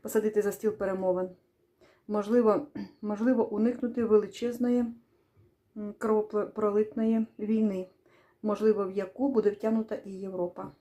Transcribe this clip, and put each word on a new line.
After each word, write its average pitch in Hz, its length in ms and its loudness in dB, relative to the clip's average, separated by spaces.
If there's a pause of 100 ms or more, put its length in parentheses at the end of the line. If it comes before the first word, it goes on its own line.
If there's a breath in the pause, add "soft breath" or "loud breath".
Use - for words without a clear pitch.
посадити 214 400 0
за 202 100 0
стіл 208 200 -2
перемовин. 190 580 -2 (760 soft breath)
Можливо, 208 600 2 (160)
<clears throat> - 180 -16
можливо, 220 480 0
уникнути 233 540 0
величезної, 233 800 2 (920)
м, 208 200 -8
кровопролитної 214 1300 0 (120)
війни, 208 500 0 (540 soft breath)
можливо, 208 440 2
в 185 40 -6
яку 202 380 -2
буде 214 200 4
втягнута 220 460 -2
і 202 160 -12
Європа. 190 680 -6